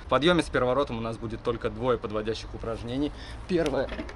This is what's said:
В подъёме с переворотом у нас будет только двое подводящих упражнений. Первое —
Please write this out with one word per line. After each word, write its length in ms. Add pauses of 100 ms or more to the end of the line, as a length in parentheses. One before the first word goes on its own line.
В 20
подъёме 340
с 60
переворотом 500
у 20
нас 180
будет 260
только 260
двое 280
подводящих 540
упражнений. 600 (340)
Первое — 420 (280)